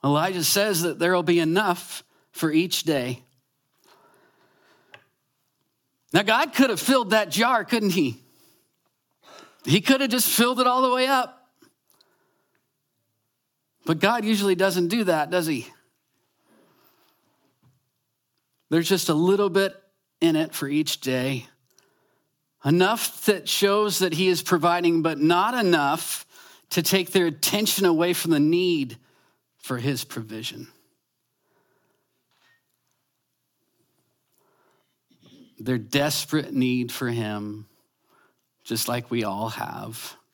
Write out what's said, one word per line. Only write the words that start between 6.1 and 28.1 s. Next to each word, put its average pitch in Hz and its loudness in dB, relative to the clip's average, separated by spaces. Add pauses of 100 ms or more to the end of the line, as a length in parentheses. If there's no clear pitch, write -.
Now, 208 2
God 226 2
could 262 4
have 196 -2
filled 247 2
that 214 2
jar, 226 0
couldn't 214 0
he? 151 -2 (1400)
He 180 4
could 262 4
have 269 0
just 240 0
filled 240 2
it 254 4
all 247 2
the 254 2
way 254 2
up. 262 -2 (2250)
But 160 0
God 214 2
usually 202 2
doesn't 180 2
do 220 0
that, 156 0
does 175 0
he? 131 -4 (3000)
There's 165 2
just 185 0
a 165 4
little 196 2
bit 196 0 (460)
in 165 4
it 156 -2
for - -8
each 147 -2
day. 131 -4 (1160)
Enough 185 0
that 190 0
shows 202 2
that 180 0
he 180 2
is 175 2
providing, 170 2
but 156 -2
not 175 2
enough 165 0 (460)
to 175 -2
take 180 0
their 185 4
attention 196 -2
away 175 2